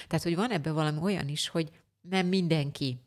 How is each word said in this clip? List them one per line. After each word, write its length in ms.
Tehát, 180
hogy 120
van 140
ebben 240
valami 240
olyan 300
is, 200
hogy 220
nem 260
mindenki 800